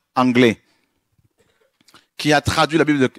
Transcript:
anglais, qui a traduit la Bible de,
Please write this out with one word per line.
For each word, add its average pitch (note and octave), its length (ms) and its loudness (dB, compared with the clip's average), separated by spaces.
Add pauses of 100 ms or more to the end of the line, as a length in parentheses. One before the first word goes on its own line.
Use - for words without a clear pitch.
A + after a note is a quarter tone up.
(160)
anglais, B2 460 0 (1600)
qui D3+ 160 -2
a C#3+ 80 2
traduit D3+ 360 -2
la D3 80 0
Bible D3 140 -2
de, B2+ 200 0